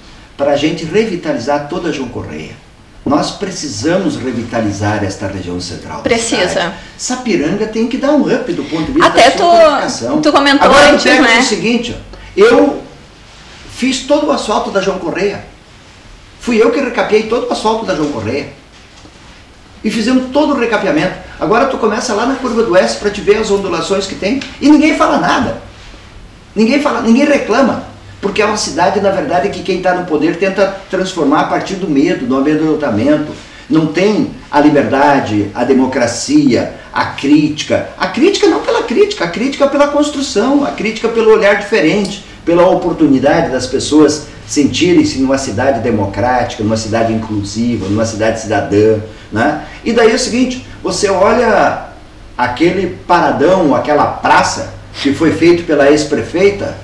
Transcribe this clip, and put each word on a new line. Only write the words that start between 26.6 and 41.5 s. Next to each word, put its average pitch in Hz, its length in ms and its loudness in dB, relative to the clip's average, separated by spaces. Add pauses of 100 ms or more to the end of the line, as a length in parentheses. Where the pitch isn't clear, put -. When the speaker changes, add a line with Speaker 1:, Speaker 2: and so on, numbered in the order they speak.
Speaker 1:
fala, 240 200 -2
ninguém 233 220 4
reclama. 262 600 0 (360)
Porque 196 220 -2
é 208 40 2
uma 214 120 -2
cidade, 185 420 0
na 196 120 2
verdade, 180 380 -2
que 170 120 -8
quem - 220 -4
tá 180 100 2
no 175 140 -4
poder 156 300 0
tenta 190 380 0 (140)
transformar 170 520 0
a - 20 2
partir 156 320 -4
do 185 120 -6
medo, 139 380 0
do 127 100 0
amedrontamento. 151 960 0 (380)
Não 160 160 2
tem 175 460 0 (180)
a 139 100 2
liberdade, 131 920 2
a 123 100 -2
democracia, 127 1120 2 (180)
a 123 140 -2
crítica. - 880 0
A - 120 -4
crítica 392 400 2
não - 140 2
pela 466 200 -2
crítica, 247 440 0
a - 20 -2
crítica 269 400 -2
pela - 220 2
construção, 277 760 0
a - 60 -4
crítica 220 380 -4
pelo 220 220 4
olhar 202 260 4